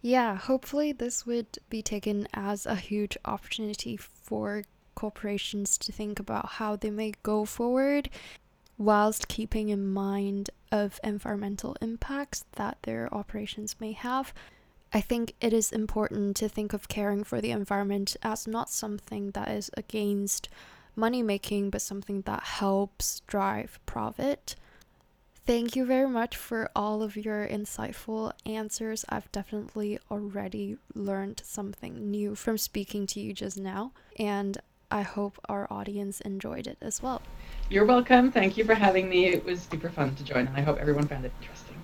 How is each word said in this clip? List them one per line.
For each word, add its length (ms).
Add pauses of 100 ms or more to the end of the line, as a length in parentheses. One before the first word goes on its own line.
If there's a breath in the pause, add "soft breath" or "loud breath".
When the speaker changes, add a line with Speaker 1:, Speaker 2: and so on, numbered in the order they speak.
Speaker 1:
Yeah, 360
hopefully 540
this 360
would 320 (100)
be 140
taken 500
as 320
a 100
huge 400 (100)
opportunity 720
for 680 (320)
corporations 840
to 140
think 300
about 300
how 260
they 120
may 220 (100)
go 220
forward 640 (680 loud breath)
whilst 500
keeping 400
in 240
mind 580 (220)
of 320
environmental 760
impacts 720
that 300
their 300
operations 680
may 120
have. 420 (600 soft breath)
I 80
think 400
it 100
is 220
important 640
to 100
think 240
of 160
caring 380
for 160
the 100
environment 720
as 240
not 220
something 640
that 180
is 260
against 720 (480 soft breath)
money 260
making, 500
but 100
something 400
that 220
helps 840
drive 580
profit. 680 (920 soft breath)
Thank 300
you 100
very 240
much 280
for 380
all 280
of 140
your 300
insightful 840 (140)
answers. 640
I've 220
definitely 680 (100)
already 680 (180)
learned 500
something 640
new 240
from 240
speaking 500
to 120
you 140
just 240
now, 340 (260 soft breath)
and 400 (320)
I 120
hope 360 (120)
our 220
audience 500
enjoyed 460
it 140
as 220
well. 180 (480 loud breath)
Speaker 2:
You're 160
welcome. 460
Thank 260
you 60
for 120
having 340
me. 180
It 180
was 160
super 280
fun 260
to 80
join, 240
and 80
I 60
hope 180
everyone 280
found 180
it 60 (100)
interesting. 420